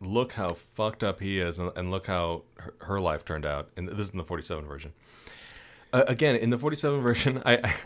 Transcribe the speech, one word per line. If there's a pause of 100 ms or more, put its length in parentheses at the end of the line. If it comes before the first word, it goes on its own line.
look
how
fucked
up
he
is,
and,
and
look
how (120)
her,
her
life
turned
out.
And
this
is
in
the
forty-seven
version. (1000)
Uh,
again,
in
the
forty-seven
version,
<laughs>
I, (280)